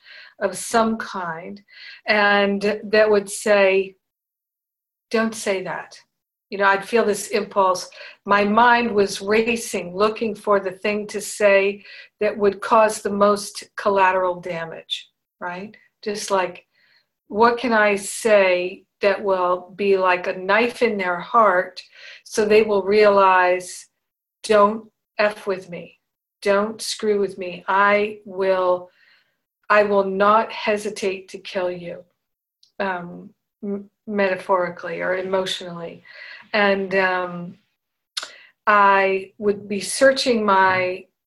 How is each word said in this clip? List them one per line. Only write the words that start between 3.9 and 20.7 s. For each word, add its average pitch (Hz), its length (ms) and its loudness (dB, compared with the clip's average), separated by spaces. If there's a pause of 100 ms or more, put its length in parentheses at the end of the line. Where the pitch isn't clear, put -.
"Don't 220 240 -2
say 190 280 -4
that." 165 360 -12 (520)
You 196 80 -10
know, 202 80 2
I'd 196 200 2
feel 226 200 2
this 202 220 -2
impulse. 190 600 0 (380)
My 202 180 2
mind 233 500 2
was 202 280 0
racing, 214 760 -2
looking 220 380 -2
for 202 260 0
the 190 120 -6
thing 208 360 -4
to 202 140 -8
say 202 600 2 (360)
that 208 160 -2
would 196 240 0
cause 220 400 2
the - 100 -4
most 202 540 0 (120)
collateral 185 640 0
damage, 165 720 -10 (300)
right? 185 340 -12 (280)
Just 208 280 -8
like, 185 380 -4 (600)
what 233 300 2
can 247 140 -2
I 208 240 2
say 190 880 0 (160)
that 196 220 0
will 180 540 -2
be 196 200 2
like 180 300 0
a 190 100 -6
knife 208 460 0